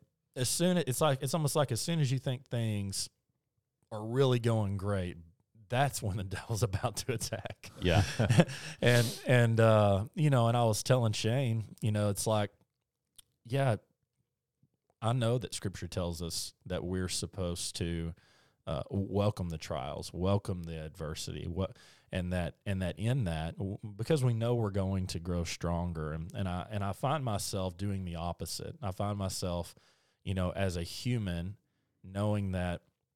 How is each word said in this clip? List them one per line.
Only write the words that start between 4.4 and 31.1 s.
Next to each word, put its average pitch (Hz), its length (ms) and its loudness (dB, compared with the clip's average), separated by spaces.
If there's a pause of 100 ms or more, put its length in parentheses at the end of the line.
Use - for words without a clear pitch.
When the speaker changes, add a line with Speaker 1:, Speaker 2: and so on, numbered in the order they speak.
Speaker 1:
great, 95 400 -2 (540)
that's 131 320 2
when 98 160 -2
the 98 60 -4
<laughs> - 0 -
devil's 95 400 -4
about 98 340 0
to - 160 -4
attack. - 560 -8 (100)
Speaker 2:
Yeah. 87 220 6 (160)
Speaker 1:
<laughs> - 640 2
And, 120 240 8 (220)
and, 117 320 6
uh, 107 460 8 (100)
you 151 160 4
know, 117 160 6
and 117 100 2
I 120 60 4
was 110 180 2
telling 117 320 4
Shane, 113 520 0 (160)
you 110 100 2
know, 104 180 2
it's - 180 -2
like, 107 220 2 (960)
yeah, 127 300 2 (1300)
I 113 120 2
know 123 240 2
that - 160 -6
Scripture - 340 -8
tells 87 340 -4
us - 320 -6 (120)
that 90 180 -4
we're 92 260 -2
supposed - 680 -4
to, 85 360 -2 (520)
uh, 76 240 -4
welcome 98 600 0
the 80 80 -6
trials, 71 560 -8
welcome 92 500 -2
the 82 220 -8
adversity, 78 600 -8
what, 90 280 -4 (380)
and 90 180 -4
that, 87 240 -2 (100)
and 95 160 -2
that 87 160 -4
in 117 280 0
that, 80 320 -4
w-, 98 200 -6 (200)
because 127 260 0
we 123 100 4
know 117 220 0
we're 110 140 0
going 95 380 0
to 90 120 -6
grow 87 240 -2
stronger, 85 680 -4
and, 80 200 -8
and 98 140 -4
I, 90 240 -4
and 101 120 -4
I 98 100 -4
find 139 320 -2
myself 95 500 -4
doing 95 300 -4
the 85 100 -6
opposite. 85 680 -6
I 98 100 -4
find 101 260 -4
myself, 92 580 -4 (480)
you 101 100 -2
know, 92 180 0
as 92 260 0
a 85 60 -4
human, 95 760 -4 (460)